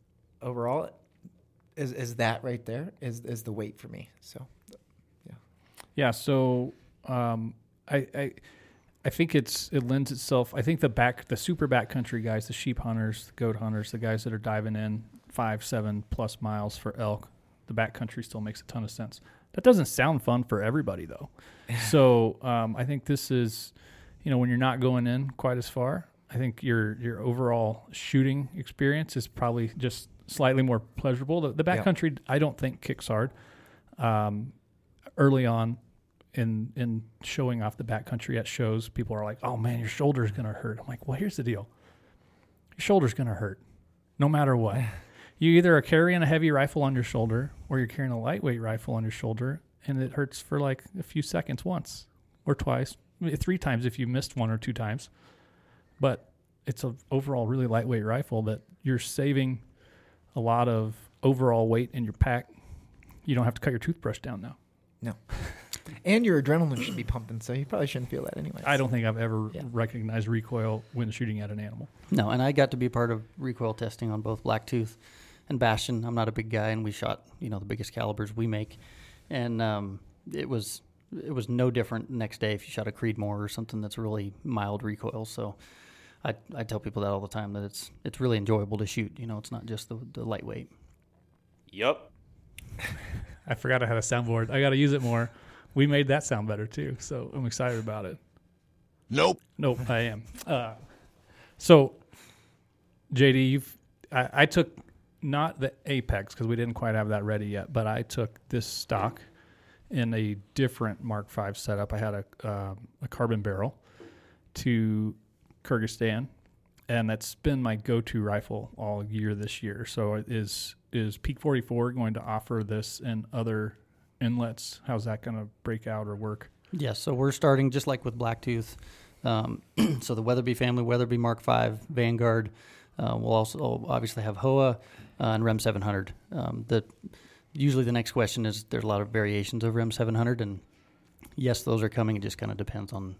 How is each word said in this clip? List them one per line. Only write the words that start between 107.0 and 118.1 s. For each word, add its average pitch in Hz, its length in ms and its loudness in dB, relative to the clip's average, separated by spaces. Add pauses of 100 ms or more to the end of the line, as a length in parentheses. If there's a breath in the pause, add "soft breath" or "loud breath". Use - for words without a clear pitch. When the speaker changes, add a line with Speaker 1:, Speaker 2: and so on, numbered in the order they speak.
Speaker 2:
that 104 140 0
ready 107 220 -2
yet, 101 260 -6
but 113 140 2
I 110 160 0
took - 460 -6
this 120 180 -2
stock - 540 -4 (720 soft breath)
in 117 240 0
a 107 220 0 (180)
different 120 500 -2
Mark 104 240 -6
Five 101 280 -4
setup. 101 360 -2
I 110 60 -2
had 107 160 -2
a, 101 100 -6 (180)
uh, 98 320 -4 (280)
a 135 60 -8
carbon 113 340 0
barrel 98 360 -2 (760 loud breath)
to 110 600 2 (480)
Kyrgyzstan, 113 640 0 (640)
and 117 220 2
that's 110 240 -4
been 139 280 0
my 110 140 0
go-to 117 460 0